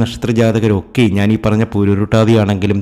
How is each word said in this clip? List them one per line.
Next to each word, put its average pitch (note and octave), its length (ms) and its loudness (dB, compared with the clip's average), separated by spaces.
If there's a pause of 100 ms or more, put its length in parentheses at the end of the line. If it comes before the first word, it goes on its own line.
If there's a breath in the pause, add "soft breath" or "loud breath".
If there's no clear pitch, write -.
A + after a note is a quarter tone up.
നക്ഷത്ര A#2+ 380 -4
ജാതകരൊക്കെ A2 640 0 (140)
ഞാൻ G2+ 160 0
ഈ A2 100 0
പറഞ്ഞ G#2+ 300 0
പൂരുരുട്ടാതിയാണെങ്കിലും G2+ 1080 0